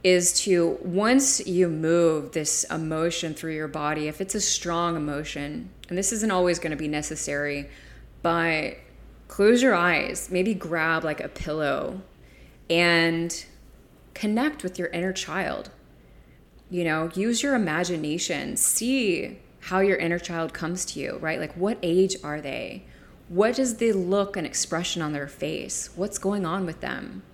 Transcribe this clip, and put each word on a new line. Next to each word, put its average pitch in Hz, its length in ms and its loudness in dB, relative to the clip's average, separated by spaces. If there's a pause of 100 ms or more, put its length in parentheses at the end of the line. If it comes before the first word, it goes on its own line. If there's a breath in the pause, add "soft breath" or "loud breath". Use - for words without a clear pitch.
is 180 380 6
to, 175 400 4
once 220 640 2
you 180 220 4
move 160 640 2
this - 320 -2
emotion 160 720 -2
through 160 200 -6
your 156 140 -4
body, 151 400 -2
if 151 120 -8
it's 196 140 -4
a 208 60 0
strong 170 560 0
emotion, 147 720 -6 (180)
and - 80 -4
this 202 160 0
isn't 220 180 0
always 180 280 4
gonna 156 180 -4
be 151 120 -4
necessary, 147 800 -4 (540 loud breath)
but 165 540 0 (520)
close 233 340 6
your 254 120 6
eyes, 170 560 2
maybe 185 240 2
grab, 160 500 0
like, 151 160 -2
a 135 80 -6
pillow 151 720 -4 (680 loud breath)
and 170 760 2 (680)
connect 220 480 0
with 185 160 -6
your 175 100 -2
inner 180 240 -2
child. 160 580 -4 (1000 soft breath)
You 175 140 -2
know, 160 300 0
use 226 280 0
your 277 120 2
imagination, 160 1000 -2
see 233 840 0 (220)
how 185 200 0
your 196 160 6
inner 170 220 0
child 165 340 -4
comes 175 340 -4
to - 140 -8
you, - 200 -6
right? 160 180 -2
Like, 160 160 -6
what 196 280 -2
age 185 420 4
are 151 160 -6
they? 127 440 -8 (440 loud breath)
What 220 300 2
is 240 180 2
the 226 160 2
look 196 440 0
and 165 100 -4
expression - 560 -2
on 151 100 -2
their 143 160 -4
face? - 680 -6
What's 196 240 -4
going 196 280 0
on 185 200 -2
with 160 140 -8
them? - 420 -8 (120)